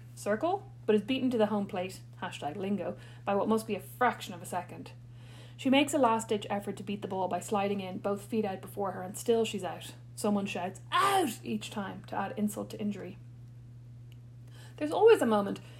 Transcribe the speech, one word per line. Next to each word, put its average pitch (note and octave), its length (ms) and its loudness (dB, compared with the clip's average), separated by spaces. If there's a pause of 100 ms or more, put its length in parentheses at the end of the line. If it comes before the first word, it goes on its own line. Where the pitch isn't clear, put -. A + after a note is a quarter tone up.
(140)
circle, E4 500 0 (220)
but G#3+ 100 8
is G#3 60 4
beaten C4 280 2
to A#3+ 80 2
the G#3 80 6
home G3+ 200 2
plate, F#3 340 -4 (200)
hashtag F3+ 360 -6
lingo, G3 400 -2 (280)
by G3+ 100 2
what G3+ 140 4
must A3 180 4
be G#3 100 -2
a F#3 40 -8
fraction - 540 0
of E3+ 80 -12
a F3 40 -12
second. F3 440 -8 (640)
She C4+ 140 2
makes C#4+ 240 6
a D#4 40 4
last-ditch A3 520 2
effort G3+ 280 -2
to G3+ 40 -8
beat G3+ 180 -4
the G3 80 -6
ball F#3 200 0
by F3+ 100 -2
sliding G3+ 420 0
in, F#3 180 -6
both G3+ 260 -2
feet A3 200 0
out F#3+ 160 -4
before G3 300 -4
her, F#3 120 -6
and F#3 140 -8
still A3+ 280 4
she's G3+ 200 -4
out. F3 300 -8 (220)
Someone G3+ 300 2
shouts, F#3 340 -6 (100)
"Out!" F#4 540 4
each A3 260 -4
time, F#3+ 380 -6
to - 80 -6
add G3 200 -2
insult G#3 340 -2
to - 100 -8
injury. F#3+ 380 -4 (1600)
There's D4+ 160 -2
always G#4+ 300 10
a B3+ 40 6
moment, G3+ 340 4 (200)